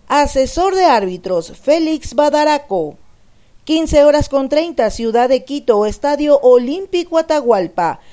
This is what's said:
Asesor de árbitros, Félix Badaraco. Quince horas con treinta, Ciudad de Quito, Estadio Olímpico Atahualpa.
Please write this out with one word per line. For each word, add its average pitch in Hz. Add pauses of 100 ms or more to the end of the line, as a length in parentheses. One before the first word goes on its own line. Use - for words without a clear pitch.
Asesor 285
de 370
árbitros, 185
Félix 311
Badaraco. 285 (680)
Quince 311
horas 294
con 269
treinta, 294
Ciudad 233
de 254
Quito, 233
Estadio 285
Olímpico 330
Atahualpa. 226 (140)